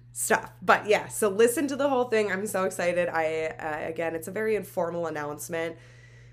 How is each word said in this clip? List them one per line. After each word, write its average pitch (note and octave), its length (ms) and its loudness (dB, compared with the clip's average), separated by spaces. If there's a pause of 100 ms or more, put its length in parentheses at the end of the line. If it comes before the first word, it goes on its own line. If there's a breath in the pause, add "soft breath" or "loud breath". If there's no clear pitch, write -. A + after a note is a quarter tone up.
(140)
stuff. - 460 0
But F#3+ 260 4
yeah, G3 220 2
so - 220 0
listen A#3 380 4
to C#4 80 -4
the C#4 120 2
whole B3+ 160 2
thing. A3 260 2
I'm F#3+ 160 -2
so F#3+ 180 0
excited. F3 460 0
I, D#3+ 360 0
uh, D#3 420 -6
again, E3 260 -4
it's D#3+ 140 -8
a - 20 -8
very G#3+ 260 0
informal E3+ 500 -2
announcement. D#3 720 -6 (540 loud breath)